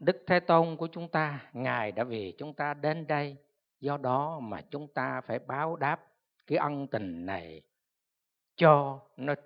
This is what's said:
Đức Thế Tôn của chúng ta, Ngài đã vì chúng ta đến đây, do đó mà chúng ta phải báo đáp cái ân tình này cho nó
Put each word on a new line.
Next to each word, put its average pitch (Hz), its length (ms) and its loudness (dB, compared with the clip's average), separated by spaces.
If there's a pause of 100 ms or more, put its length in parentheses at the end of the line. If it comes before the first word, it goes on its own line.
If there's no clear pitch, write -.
Đức 170 260 0
Thế 180 140 4
Tôn 165 360 4
của 165 100 -6
chúng 170 220 -10
ta, 151 440 -4
Ngài 120 400 -2
đã 107 120 -2
vì 110 340 -6
chúng 147 160 -10
ta 147 200 -4
đến 151 320 -2
đây, 143 300 -2 (440)
do 143 160 -2
đó 139 460 0
mà 104 180 -8 (100)
chúng 143 180 -8
ta 131 320 -4
phải 120 180 -4
báo 139 380 -4
đáp 147 300 -2 (400)
cái 156 120 2
ân 147 280 -2
tình 92 400 -4
này 82 360 -8 (920)
cho 143 440 6 (160)
nó 143 180 -2 (120)